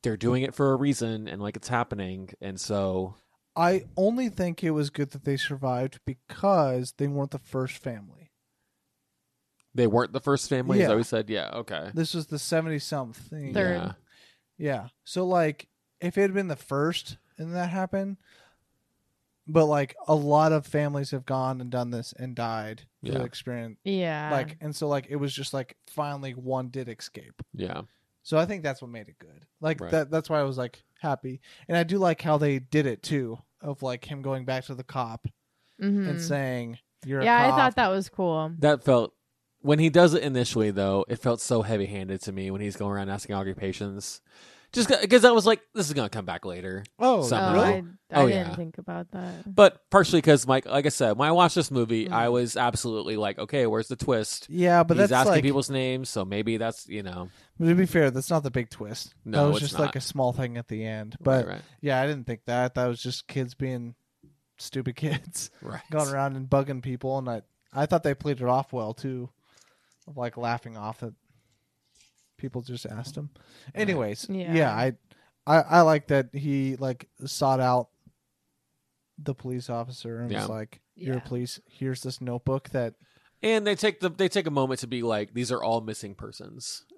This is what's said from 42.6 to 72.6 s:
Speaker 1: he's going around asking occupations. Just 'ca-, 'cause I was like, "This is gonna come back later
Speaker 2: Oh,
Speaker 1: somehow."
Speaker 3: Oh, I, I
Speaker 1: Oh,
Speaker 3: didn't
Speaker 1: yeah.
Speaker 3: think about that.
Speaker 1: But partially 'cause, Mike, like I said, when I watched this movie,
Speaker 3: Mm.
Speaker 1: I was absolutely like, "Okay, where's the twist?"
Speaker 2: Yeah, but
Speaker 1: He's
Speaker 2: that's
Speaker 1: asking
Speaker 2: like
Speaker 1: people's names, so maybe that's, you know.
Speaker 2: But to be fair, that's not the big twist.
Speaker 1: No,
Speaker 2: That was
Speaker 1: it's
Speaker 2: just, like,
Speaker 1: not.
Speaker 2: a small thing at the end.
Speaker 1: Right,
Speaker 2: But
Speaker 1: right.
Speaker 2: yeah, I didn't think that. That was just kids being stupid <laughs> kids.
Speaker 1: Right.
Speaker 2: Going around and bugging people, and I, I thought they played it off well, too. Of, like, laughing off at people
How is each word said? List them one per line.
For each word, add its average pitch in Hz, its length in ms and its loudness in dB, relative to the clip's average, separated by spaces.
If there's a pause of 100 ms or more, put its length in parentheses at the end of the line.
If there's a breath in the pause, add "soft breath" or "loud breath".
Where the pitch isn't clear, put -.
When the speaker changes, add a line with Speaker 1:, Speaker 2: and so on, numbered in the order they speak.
Speaker 1:
he's 101 140 -6
going 101 160 -4
around 98 180 -4
asking 101 260 -6
occupations. 98 880 -6 (520 soft breath)
Just 240 160 2
'ca-, 208 180 4
'cause 226 160 10
I 240 80 12
was 220 140 6
like, 220 160 6 (120)
"This 185 140 -2
is 147 60 -4
gonna 123 160 0
come 104 160 -6
back 87 200 -6
later 92 380 -8 (160)
Speaker 2:
Oh, 233 240 4
Speaker 1:
somehow." 151 320 2
Speaker 3:
Oh, 214 80 6
I, - 60 6
I 170 540 0
Speaker 1:
Oh, - 40 8
Speaker 3:
didn't 185 220 2
Speaker 1:
yeah. 165 60 -6
Speaker 3:
think 165 220 -10
about 175 340 -12
that. 180 440 -10
Speaker 1:
But - 340 8
partially 180 320 6
'cause, 147 240 8
Mike, 131 200 2
like 143 200 0
I 147 40 4
said, 113 280 2
when 147 120 2
I - 20 4
watched 175 240 6
this 165 160 2
movie, 113 360 0
Speaker 3:
Mm. 92 40 -6
Speaker 1:
I 117 180 2
was 120 280 0
absolutely 117 580 -2
like, 104 240 -2
"Okay, 123 260 0
where's 110 220 0
the 131 80 -6
twist?" - 540 -2
Speaker 2:
Yeah, 175 340 4
but 165 140 0
Speaker 1:
He's 196 120 6
Speaker 2:
that's 240 120 4
Speaker 1:
asking 202 140 6
Speaker 2:
like 151 80 4
Speaker 1:
people's 139 260 2
names, 131 400 -2
so 98 160 -4
maybe 107 320 -2
that's, 113 320 -4
you 104 120 -8
know. 90 280 -10 (280 soft breath)
Speaker 2:
But 165 100 2
to 170 80 6
be 185 100 6
fair, 156 260 4
that's 131 180 -4
not 156 140 2
the 131 80 -4
big 120 180 -4
twist. - 440 -12 (100)
Speaker 1:
No, 127 200 2
Speaker 2:
That 147 40 6
was 147 160 4
Speaker 1:
it's 135 80 -4
Speaker 2:
just, 143 80 -4
like, 143 160 0
Speaker 1:
not. - 20 -
Speaker 2:
a 127 40 -6
small 127 320 -2
thing 123 240 -4
at 117 100 -10
the 110 180 -6
end. 110 360 -8
Speaker 1:
Right, - 20 -20
Speaker 2:
But 131 240 4
Speaker 1:
right. 95 140 -8 (180)
Speaker 2:
yeah, 135 220 0
I 139 60 2
didn't 139 200 -4
think 117 180 -8
that. 123 300 0
That 123 120 0
was 120 140 -4
just - 260 -8
kids 127 260 -4
being 120 420 -8 (640)
stupid 127 380 -6
<laughs> - 20 -16
kids. - 520 -4 (120)
Speaker 1:
Right. - 200 -12 (100)
Speaker 2:
Going 151 180 0
around 139 260 -2
and 131 140 -8
bugging 139 340 0
people, 131 340 -4
and 131 120 -6
I, 110 120 -6 (300)
I 143 140 0
thought 160 180 2
they 143 100 2
played 135 280 -4
it 123 60 0
off 131 260 0
well, 113 200 -4
too. 127 360 -8 (800 soft breath)
Of, 143 100 -16
like, 120 200 -6
laughing 117 400 -4
off 107 260 -10
at 113 100 -10 (1200)
people 127 240 -8